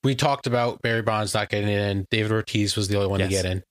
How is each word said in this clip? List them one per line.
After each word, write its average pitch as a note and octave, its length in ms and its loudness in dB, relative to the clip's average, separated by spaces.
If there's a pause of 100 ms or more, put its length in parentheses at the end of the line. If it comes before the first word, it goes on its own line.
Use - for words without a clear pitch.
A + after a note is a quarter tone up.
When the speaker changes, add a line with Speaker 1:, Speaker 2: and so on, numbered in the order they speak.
Speaker 1:
we C3+ 120 0
talked C#3 320 0
about A#2+ 360 0
Barry A2+ 200 0
Bonds G#2+ 320 0
not G#2 160 0
getting G#2 180 0
in. G2+ 420 0
David A2 220 2
Ortiz G#2+ 440 0
was G2+ 120 -2
the G2+ 80 0
only G2 120 0
one G2 120 0
to F#2 80 2
Speaker 2:
Yes. F#2+ 140 0
Speaker 1:
get F#2 80 0
in. F#2+ 200 -4